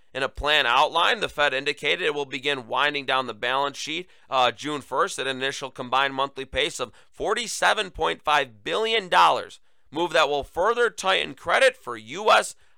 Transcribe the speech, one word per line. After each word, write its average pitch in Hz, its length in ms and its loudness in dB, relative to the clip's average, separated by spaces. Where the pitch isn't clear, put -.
In 131 120 -4
a 131 60 -2
plan 147 360 2
outline, 156 540 2
the 170 80 -4
Fed 143 260 0
indicated 147 520 -2
it 151 100 0
will 143 100 -4
begin 131 440 -6
winding 139 360 -2
down 131 220 0
the 117 60 -8
balance 131 440 -2
sheet, 160 320 -8
uh, 127 200 4
June 139 300 -8
first 147 400 -4
at 131 80 -4
an 135 100 -4
initial 135 320 -6
combined 135 460 0
monthly 135 300 -4
pace 143 340 -4
of 117 140 -8
forty-seven 202 800 -2
point 165 320 -4
five 135 400 0
billion 214 460 -2
dollars, 156 500 4
move 156 220 -4
that 156 160 4
will 143 160 -2
further 226 440 0
tighten 170 440 -2
credit 247 420 2
for 120 220 -10
U 151 340 -2
S 214 240 4